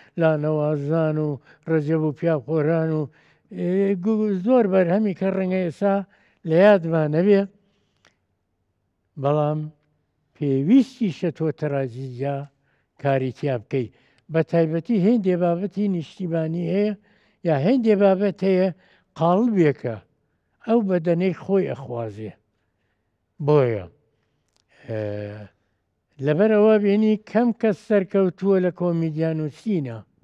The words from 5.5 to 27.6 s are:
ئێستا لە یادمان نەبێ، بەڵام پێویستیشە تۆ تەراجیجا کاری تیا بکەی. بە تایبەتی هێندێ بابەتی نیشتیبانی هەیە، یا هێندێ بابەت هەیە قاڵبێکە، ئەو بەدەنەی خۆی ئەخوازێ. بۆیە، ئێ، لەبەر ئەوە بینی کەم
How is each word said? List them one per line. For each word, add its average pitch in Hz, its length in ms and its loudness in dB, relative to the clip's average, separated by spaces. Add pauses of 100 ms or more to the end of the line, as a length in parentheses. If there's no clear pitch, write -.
ئێستا 196 320 -2 (500)
لە 160 100 0 (100)
یادمان 165 500 4
نەبێ، 196 260 4 (1800)
بەڵام 147 420 0 (840)
پێویستیشە 165 960 0
تۆ 160 100 -4 (120)
تەراجیجا 135 760 -6 (640)
کاری 135 320 0
تیا 135 260 -4
بکەی. 117 300 -6 (420)
بە 165 140 0
تایبەتی 170 640 0
هێندێ 196 380 2
بابەتی 190 520 -2
نیشتیبانی 165 800 -6
هەیە، 208 200 0 (540)
یا 160 80 2 (100)
هێندێ 220 300 2
بابەت 196 520 2
هەیە 185 220 2 (480)
قاڵبێکە، 175 800 2 (720)
ئەو 226 140 2 (100)
بەدەنەی 175 520 0
خۆی 190 300 0
ئەخوازێ. 117 600 -10 (1080)
بۆیە، 131 460 2 (1000)
ئێ، 110 140 -6 (1200)
لەبەر 151 340 0
ئەوە 214 300 4
بینی 214 300 2 (160)
کەم 240 200 2 (120)